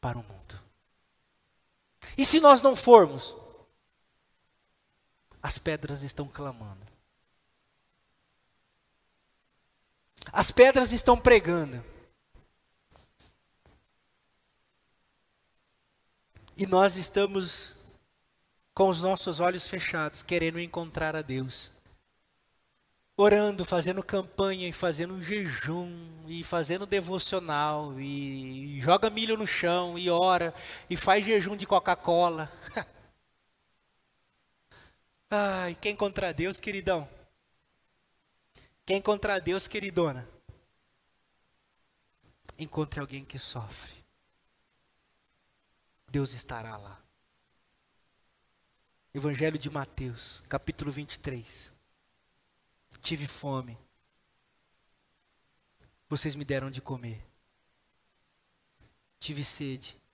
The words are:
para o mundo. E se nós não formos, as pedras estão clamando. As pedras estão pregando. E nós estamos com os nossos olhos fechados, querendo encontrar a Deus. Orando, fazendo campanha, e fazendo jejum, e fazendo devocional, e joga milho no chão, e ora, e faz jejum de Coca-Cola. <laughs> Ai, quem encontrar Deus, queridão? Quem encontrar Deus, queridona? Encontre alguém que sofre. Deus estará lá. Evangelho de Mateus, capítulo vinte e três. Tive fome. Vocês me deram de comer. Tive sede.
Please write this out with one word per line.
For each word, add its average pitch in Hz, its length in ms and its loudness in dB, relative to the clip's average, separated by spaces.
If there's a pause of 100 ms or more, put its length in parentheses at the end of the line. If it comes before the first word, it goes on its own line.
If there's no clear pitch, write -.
para 120 180 -6
o 117 40 -12
mundo. - 380 -20 (1600)
E 269 80 4
se 311 160 10
nós 285 220 12
não 269 140 6
formos, 175 580 8 (2000)
as 139 140 -4
pedras 147 460 -6
estão 139 260 -8
clamando. 110 580 -14 (3500)
As - 180 4
pedras 254 420 8
estão 240 260 6
pregando. 170 640 4 (4000)
E 190 100 -2
nós 190 300 4
estamos 190 800 -2 (1000)
com 190 140 4
os 170 120 0
nossos 180 400 -2
olhos 180 260 -2
fechados, - 560 -6
querendo 165 380 -4
encontrar 160 560 -6
a 156 60 -6
Deus. 131 480 -8 (1500)
Orando, 202 460 4
fazendo 180 380 -2
campanha, 190 680 -4
e 165 40 -8
fazendo 175 500 -6
jejum, 175 680 -6 (380)
e 165 160 -8
fazendo 170 400 -4
devocional, 160 1120 -4
e 139 800 -10
joga 180 300 4
milho 220 300 -4
no 214 80 -4
chão, 175 520 -2
e 180 120 -2
ora, 175 440 2 (360)
e 175 80 -4
faz 196 260 4
jejum 202 320 0
de 196 100 -8
Coca-Cola. 170 840 2 (220)
<laughs> 190 100 -6 (2500)
Ai, 190 460 -2
quem 208 180 -4
encontrar 196 380 -2
Deus, 170 280 -4
queridão? 175 480 -4 (1800)
Quem 190 140 -2
encontrar 208 400 -2
Deus, 175 280 -4
queridona? 165 600 -2 (2250)
Encontre 151 420 -6
alguém 135 240 -12
que 135 140 -16
sofre. - 560 -12 (2000)
Deus 131 280 -4
estará 113 420 -12
lá. 101 260 -20 (2000)
Evangelho 147 440 -2
de 151 120 -8
Mateus, 131 800 -10
capítulo 147 420 -8
vinte 143 220 -12
e - 40 -16
três. - 560 -12 (1300)
Tive 147 260 -8
fome. 131 500 -8 (2250)
Vocês 147 260 -4
me 147 100 -10
deram 135 260 -6
de 131 100 -12
comer. 120 440 -12 (1900)
Tive 147 260 -8
sede. 131 520 -8 (180)